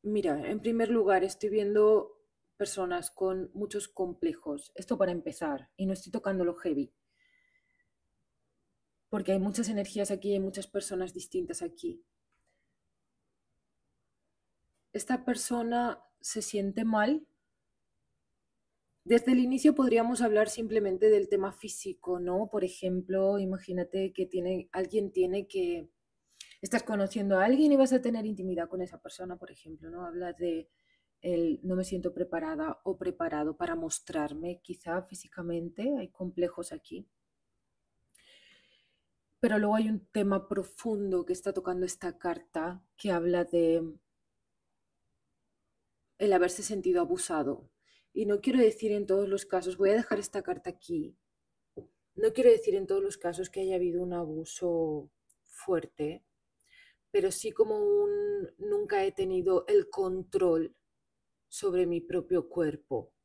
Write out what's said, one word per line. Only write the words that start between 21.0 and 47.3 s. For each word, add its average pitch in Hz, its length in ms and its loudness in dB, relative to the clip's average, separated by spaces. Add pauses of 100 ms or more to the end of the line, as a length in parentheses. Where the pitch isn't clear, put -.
del 202 180 6
tema 196 240 0
físico, 180 680 -6
¿no? 185 300 -2
Por 202 140 -2
ejemplo, 185 760 -2
imagínate 190 720 -4
que 185 140 -4
tiene, 180 460 2
alguien 190 400 0
tiene 185 360 4
que, 339 420 0 (720)
estás 220 200 0
conociendo 196 560 2
a 190 60 6
alguien 285 280 6
y 277 40 8
vas 262 160 6
a 254 100 4
tener 226 240 -2
intimidad 185 420 -4
con 185 140 -6
esa 175 180 -10
persona, 359 380 -12
por 349 120 -16
ejemplo, 320 400 -18
¿no? 339 160 -12
Habla 349 280 -6
de 339 340 -4 (540)
el 170 400 0
"no 185 140 -2
me 185 80 -2
siento 185 300 -4
preparada 175 720 -4
o - 140 -4
preparado 320 580 -4
para 339 200 -4
mostrarme", 302 840 -6
quizá 180 400 -6
físicamente, 180 960 -6
hay 190 120 -8
complejos 175 600 -4
aquí. 175 360 -14 (2250)
Pero 214 180 2
luego 208 180 2
hay 220 120 2
un 220 240 -2
tema 196 360 0
profundo 196 760 -2
que 180 80 -4
está 190 200 -4
tocando 185 340 -4
esta - 320 -8
carta 185 640 -6 (140)
que 202 140 -4
habla 175 340 2
de 165 380 2 (2250)
el 202 140 2
haberse 180 300 2
sentido 185 380 0
abusado. 311 720 -2 (420)